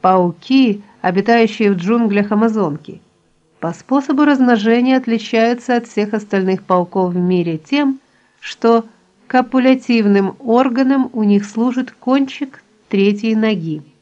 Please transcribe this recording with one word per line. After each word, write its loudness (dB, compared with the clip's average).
пауки, 0
обитающие 0
в 2
джунглях 0
Амазонки, -2
по -6
способу -2
размножения 2
отличаются -2
от -2
всех -4
остальных -2
пауков -2
в -4
мире -2
тем, -2
что 0
копулятивным 2
органом 0
у -4
них 2
служит -4
кончик -4
третьей 0
ноги. -2